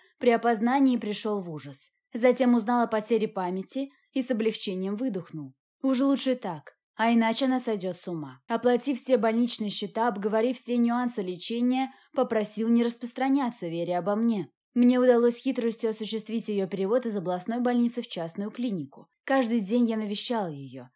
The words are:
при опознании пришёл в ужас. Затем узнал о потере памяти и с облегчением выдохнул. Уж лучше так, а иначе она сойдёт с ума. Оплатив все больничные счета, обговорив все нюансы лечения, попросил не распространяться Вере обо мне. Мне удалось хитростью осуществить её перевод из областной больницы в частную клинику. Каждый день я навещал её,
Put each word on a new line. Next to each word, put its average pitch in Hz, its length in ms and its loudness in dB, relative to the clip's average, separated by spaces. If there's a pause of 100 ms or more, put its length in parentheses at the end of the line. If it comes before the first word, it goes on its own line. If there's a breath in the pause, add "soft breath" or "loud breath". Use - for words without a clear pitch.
(180 soft breath)
при 240 120 4
опознании 233 640 4
пришёл 208 460 -4
в 175 80 -8
ужас. 139 400 -10 (240)
Затем 247 400 4
узнал 240 300 2
о - 20 2
потере 220 420 0
памяти 190 600 -4 (220 soft breath)
и 269 100 0
с 240 80 -2
облегчением 208 640 -2
выдохнул. 180 560 -6 (300)
Уж 262 180 2
лучше 277 340 2
так, 175 380 -8 (240)
а 226 160 2
иначе 226 320 2
она 262 160 0
сойдёт 190 400 -2
с - 80 -4
ума. 147 400 -8
Оплатив 240 480 2
все 254 220 2
больничные 226 500 0
счета, 220 400 -2
обговорив 220 480 0
все 240 220 -2
нюансы 240 420 0
лечения, 240 720 -2 (220 loud breath)
попросил 220 560 0
не 233 120 6
распространяться 240 840 0
Вере 170 300 -2
обо 185 160 0
мне. 220 340 0 (240)
Мне 247 260 6
удалось 240 380 6
хитростью 233 540 -2
осуществить 214 580 -4
её 196 180 0
перевод 196 380 0
из 226 100 -4
областной 185 460 -4
больницы 240 400 2
в 233 80 -12
частную 185 420 -6
клинику. 196 580 -8 (160)
Каждый 240 360 2
день 226 260 2
я 220 100 -2
навещал 214 540 -4
её, 135 460 -12